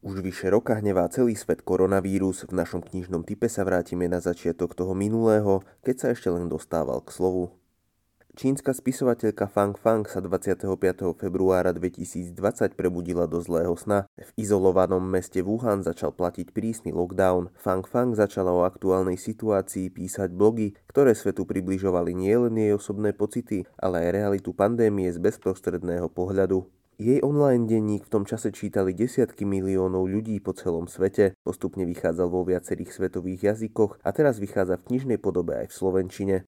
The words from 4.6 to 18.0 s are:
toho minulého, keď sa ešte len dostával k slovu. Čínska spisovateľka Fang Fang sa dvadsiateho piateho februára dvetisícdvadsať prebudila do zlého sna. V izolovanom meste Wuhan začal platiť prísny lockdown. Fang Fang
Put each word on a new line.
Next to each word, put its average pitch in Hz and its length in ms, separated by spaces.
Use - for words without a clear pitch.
toho 92 160
minulého, 104 720
keď 123 160
sa 139 160
ešte 120 160
len 87 160
dostával 80 560
k - 80
slovu. 90 480
Čínska 135 400
spisovateľka 117 720
Fang 101 240
Fang 110 320
sa - 160
dvadsiateho 92 560
piateho 92 400
februára 92 560
dvetisícdvadsať 90 1040
prebudila 87 480
do 85 160
zlého 85 320
sna. 101 400
V - 160
izolovanom 92 560
meste 92 400
Wuhan 104 400
začal 85 320
platiť 87 400
prísny 107 400
lockdown. 90 640
Fang 95 240
Fang 120 320